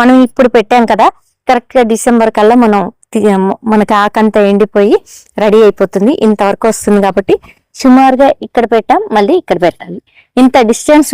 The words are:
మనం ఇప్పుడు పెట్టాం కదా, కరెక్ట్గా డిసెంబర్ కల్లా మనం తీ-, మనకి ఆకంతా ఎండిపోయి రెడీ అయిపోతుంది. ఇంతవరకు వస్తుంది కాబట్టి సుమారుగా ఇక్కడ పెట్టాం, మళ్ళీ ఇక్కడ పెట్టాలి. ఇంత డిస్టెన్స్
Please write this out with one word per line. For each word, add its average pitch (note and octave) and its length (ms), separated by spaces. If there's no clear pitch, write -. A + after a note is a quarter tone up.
మనం B3+ 140
ఇప్పుడు B3 280
పెట్టాం A#3 360
కదా, A3+ 160
కరెక్ట్గా B3 420
డిసెంబర్ A3+ 460
కల్లా A3 260
మనం G3+ 160
తీ-, G#3+ 140
మనకి G#3+ 220
ఆకంతా G#3+ 480
ఎండిపోయి G#3 440
రెడీ G#3+ 240
అయిపోతుంది. G3+ 460
ఇంతవరకు G#3 440
వస్తుంది G#3 360
కాబట్టి G3 280
సుమారుగా C4 460
ఇక్కడ A#3 260
పెట్టాం, B3 300
మళ్ళీ G#3 260
ఇక్కడ - 240
పెట్టాలి. F#3 340
ఇంత C4 160
డిస్టెన్స్ D4+ 440